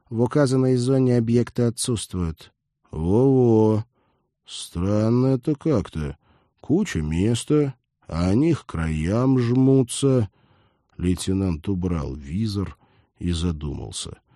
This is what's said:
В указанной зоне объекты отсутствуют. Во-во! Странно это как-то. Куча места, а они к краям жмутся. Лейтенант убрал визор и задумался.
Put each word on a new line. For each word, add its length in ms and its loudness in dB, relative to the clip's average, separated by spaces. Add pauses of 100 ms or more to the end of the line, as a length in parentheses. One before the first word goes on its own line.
В 140 -4
указанной 540 2
зоне 420 2
объекты 460 0
отсутствуют. 880 -4 (380)
Во-во! 960 4 (600)
Странно 840 0
это 280 0
как-то. 600 -4 (460)
Куча 400 -2
места, 720 0 (340)
а 220 -2
они 240 2
к 140 -6
краям 720 0
жмутся. 880 2 (640)
Лейтенант 720 -2
убрал 460 -4
визор 640 -6 (400)
и 140 -4
задумался. 880 -6 (160)